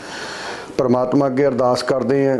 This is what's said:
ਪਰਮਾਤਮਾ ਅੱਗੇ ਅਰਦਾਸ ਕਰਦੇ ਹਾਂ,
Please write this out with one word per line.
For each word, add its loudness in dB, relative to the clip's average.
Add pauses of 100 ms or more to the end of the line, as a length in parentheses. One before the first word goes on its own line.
(760)
ਪਰਮਾਤਮਾ 2
ਅੱਗੇ 2
ਅਰਦਾਸ 2
ਕਰਦੇ 2
ਹਾਂ, 2